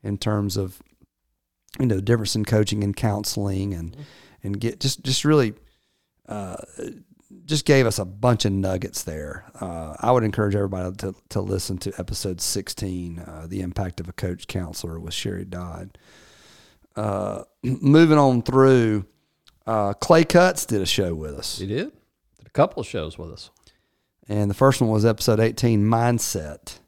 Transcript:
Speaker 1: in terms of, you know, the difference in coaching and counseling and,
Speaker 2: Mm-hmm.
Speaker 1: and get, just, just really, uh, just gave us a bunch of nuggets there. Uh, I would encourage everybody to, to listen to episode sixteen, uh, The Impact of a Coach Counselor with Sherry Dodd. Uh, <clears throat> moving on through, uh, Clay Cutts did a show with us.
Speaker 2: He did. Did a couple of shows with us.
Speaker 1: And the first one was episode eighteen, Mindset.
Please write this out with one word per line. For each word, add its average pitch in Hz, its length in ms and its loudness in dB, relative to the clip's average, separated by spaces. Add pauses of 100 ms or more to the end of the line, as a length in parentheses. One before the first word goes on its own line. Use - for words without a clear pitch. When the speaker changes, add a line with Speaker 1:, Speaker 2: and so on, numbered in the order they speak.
Speaker 1:
in 101 160 -6
terms 104 380 -2
of, 95 260 -6 (960)
you 131 80 2
know, 110 80 2
the 95 60 -2
difference 110 360 0
in 107 80 0
coaching 107 380 2
and 101 120 0
counseling 101 760 -2
and, 85 180 -8
Speaker 2:
Mm-hmm. 139 100 -18 (420)
Speaker 1:
and 101 180 -6
get, 113 180 -4
just, - 240 -4
just 131 220 -2
really, 139 300 4 (760)
uh, 98 260 -10 (880)
just 147 220 -2
gave 135 200 8
us 110 140 0
a 98 60 -2
bunch 107 400 0
of 98 80 0
nuggets 95 500 -4
there. 78 400 -10 (160)
Uh, 82 400 -10
I 117 140 0
would 120 100 4
encourage 104 320 0
everybody 95 420 -2
to, 95 180 -8 (140)
to 98 120 -2
listen 95 380 -4
to 98 180 -8
episode 92 420 -6
sixteen, 90 800 -6
uh, 80 300 -14
The 98 120 -6
Impact 90 380 -6
of 85 80 -10
a 90 60 -14
Coach 90 340 -6
Counselor 82 520 -8
with 85 140 -10
Sherry 92 300 -6
Dodd. 90 540 -12 (960)
Uh, 101 480 -4 (100)
<clears throat> - 100 -20
moving 151 540 6
on 131 260 4
through, 123 640 4 (600)
uh, 107 280 0
Clay 165 300 4
Cutts 175 420 4
did 104 160 0
a 90 40 -2
show 87 300 0
with 76 180 -10
us. - 260 -10
Speaker 2:
He 92 80 -8
did. 147 240 -6 (460)
Did - 100 -20
a - 40 -20
couple - 300 0
of 110 60 -8
shows 80 300 -8
with 82 140 -12
us. - 180 -20 (760)
Speaker 1:
And 104 220 0
the 101 60 -2
first 131 260 4
one 117 100 2
was 107 140 4
episode 110 340 2
eighteen, 113 440 4
Mindset. 110 920 -2 (100)